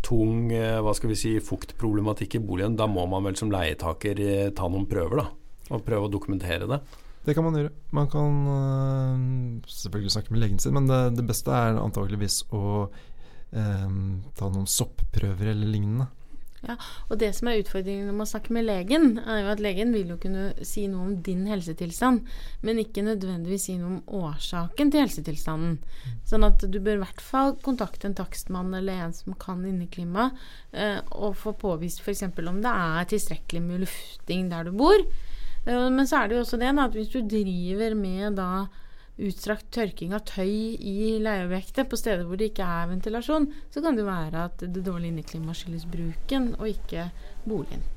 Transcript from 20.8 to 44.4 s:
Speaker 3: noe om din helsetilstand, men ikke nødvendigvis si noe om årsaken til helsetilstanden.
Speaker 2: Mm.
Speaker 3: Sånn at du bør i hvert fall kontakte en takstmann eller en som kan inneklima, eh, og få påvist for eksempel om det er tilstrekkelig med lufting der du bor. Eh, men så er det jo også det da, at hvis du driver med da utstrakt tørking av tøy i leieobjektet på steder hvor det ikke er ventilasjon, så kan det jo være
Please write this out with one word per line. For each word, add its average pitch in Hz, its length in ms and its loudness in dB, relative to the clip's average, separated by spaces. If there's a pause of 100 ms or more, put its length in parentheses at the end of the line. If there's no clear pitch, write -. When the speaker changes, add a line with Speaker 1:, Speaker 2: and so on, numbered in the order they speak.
Speaker 3:
noe 185 220 -2
om 202 100 -2
din 180 240 -2
helsetilstand, 196 760 0 (420)
men 226 160 2
ikke 214 240 -2
nødvendigvis 190 640 -2
si 185 80 -4
noe 180 220 -4
om 196 260 -6
årsaken 170 720 2
til 294 100 8
helsetilstanden. 160 720 0
Speaker 2:
Mm. - 380 -6 (100)
Speaker 3:
Sånn 208 240 10
at - 160 10
du 190 160 2
bør 208 160 2
i 196 60 0
hvert - 180 -8
fall 269 400 2
kontakte 240 480 -2
en 196 80 0
takstmann 185 640 -4
eller 190 260 -2
en 170 80 -4
som 185 240 -8
kan 185 320 -8
inneklima, 180 640 -2 (420)
eh, 208 300 -2 (100)
og 202 240 0
få 214 160 -4
påvist 170 480 -2
for 202 140 -4
eksempel 175 340 -4
om 190 160 0
det 247 80 2
er 175 400 0
tilstrekkelig - 540 0
med 180 180 -2
lufting - 640 -4
der 165 160 -4
du 175 80 -6
bor. 294 240 8 (680)
Eh, 247 240 4
men 262 180 4
så 277 140 4
er 208 100 0
det 240 60 2
jo 233 80 0
også 233 180 0
det 269 80 4
da, 277 160 4
at 233 80 0
hvis 214 160 -2
du 262 80 0
driver 202 720 0
med 196 460 -2
da 185 300 -2 (440)
utstrakt 202 560 -4
tørking 190 400 -4
av 214 160 -4
tøy 214 480 -2
i 214 480 -2
leieobjektet 190 640 -2
på 240 120 -2
steder 185 280 0
hvor 175 80 -4
det 214 160 0
ikke 196 160 -2
er 170 240 0
ventilasjon, 233 540 0 (260)
så 294 120 -4
kan 320 120 4
det 214 80 0
jo 202 60 -2
være 165 400 -2